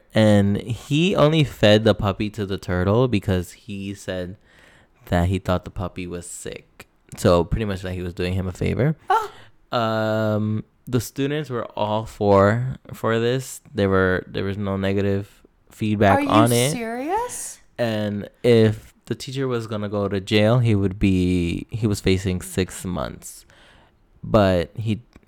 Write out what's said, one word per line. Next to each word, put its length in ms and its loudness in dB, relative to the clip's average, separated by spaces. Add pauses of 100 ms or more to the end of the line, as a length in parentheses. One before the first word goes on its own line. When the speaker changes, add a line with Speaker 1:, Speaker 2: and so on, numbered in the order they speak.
(140)
Speaker 1:
and 480 6
he 540 -2
only 280 4
fed 400 4
the 100 4
puppy 360 -2
to 160 -6
the 120 -4
turtle 500 0
because 440 -2
he 420 -12
said 420 -10 (680)
that 220 0
he 100 0
thought 260 -2
the 60 -14
puppy 360 -10
was 200 -12
sick. 600 -16 (300)
So 280 4
pretty 200 -2
much, 200 -6
like, 100 -6
he 80 -8
was 120 -8
doing 200 -2
him 120 -2
a 60 -6
favor. 440 -2 (140)
Speaker 2:
Oh. 200 0 (460)
Speaker 1:
Um, 880 -2 (220)
the 140 -2
students 500 -6
were 140 -6 (120)
all 300 -2
for, 680 2 (180)
for 240 -2
this. 420 -4 (140)
There 140 0
were, 380 2
there 180 -6
was 120 -4
no 200 -4
negative 680 -2 (280)
feedback 480 2
Speaker 2:
Are 40 0
you 60 -2
Speaker 1:
on 240 4
it. 200 2
Speaker 2:
serious? 880 -6 (180)
Speaker 1:
And 500 -4 (140)
if 520 4 (120)
the 80 -6
teacher 340 -8
was 180 -4
gonna 220 -8
go 200 -2
to 120 -2
jail, 400 4
he 140 4
would 240 0
be, 720 2
he 160 -4
was 140 -2
facing 400 0
six 440 -6
months. 600 -10 (800)
But 520 2
he 260 -4 (260)